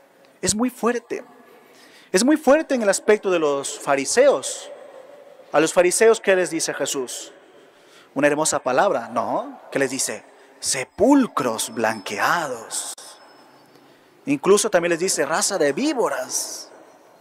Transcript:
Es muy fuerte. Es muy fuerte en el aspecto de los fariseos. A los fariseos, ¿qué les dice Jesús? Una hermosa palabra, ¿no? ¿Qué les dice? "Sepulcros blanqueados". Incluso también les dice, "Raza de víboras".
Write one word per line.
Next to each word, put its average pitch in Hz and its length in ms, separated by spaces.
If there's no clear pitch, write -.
Es 185 140
muy 240 160
fuerte. - 540
Es 185 120
muy 294 120
fuerte 285 400
en 233 60
el 202 60
aspecto 208 400
de 175 120
los 143 400
fariseos. 147 920
A 151 80
los 156 140
fariseos, 208 480
¿qué 190 160
les 180 120
dice 156 260
Jesús? - 580
Una 143 140
hermosa 151 320
palabra, 131 520
¿no? 139 500
¿Qué 139 80
les 135 100
dice? 123 340
"Sepulcros 131 1120
blanqueados". 113 1200
Incluso 185 440
también 170 200
les 165 100
dice, 175 260
"Raza 190 320
de 147 140
víboras". 175 920